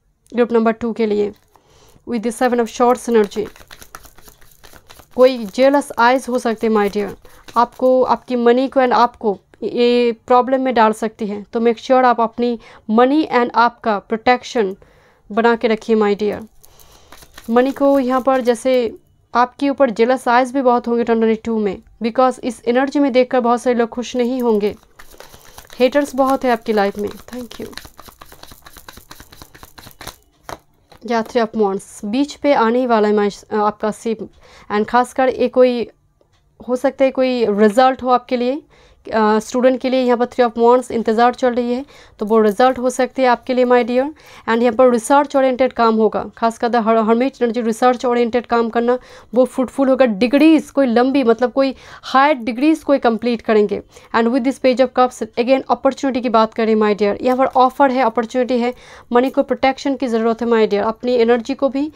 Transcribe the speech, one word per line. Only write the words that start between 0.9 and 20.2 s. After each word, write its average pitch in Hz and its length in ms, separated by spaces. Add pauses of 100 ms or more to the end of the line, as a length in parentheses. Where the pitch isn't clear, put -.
के 226 120
लिए। 208 260 (760)
With 233 160
the 240 160
Seven 240 240
of - 120
Swords 247 320
energy, 220 400 (1700)
कोई 254 300
जेलस 269 520
आइज 240 320
हो 247 100
सकते 233 280
हैं, 220 60
my 202 200
dear। 202 160 (480)
आपको, 254 460
आपकी 247 320
मनी 240 320
को 269 120
and 254 140
आपको 220 460 (240)
ये 240 480 (160)
प्रॉब्लम 247 340
में 262 120
डाल 220 180
सकती 220 360
है, 202 160
तो - 160
make 226 180
sure 254 280
आप 233 160
अपनी 233 380 (300)
मनी 254 440
and 240 220
आपका 226 440
प्रोटेक्शन 226 760 (560)
बना 226 240
के 233 120
रखिए, 220 280
my 208 200
dear। 208 300 (1040)
मनी 247 220
को 277 280
यहाँ 254 220
पर 262 200
जैसे 240 540 (400)
आपके 247 340
ऊपर 277 200
जेलस 240 380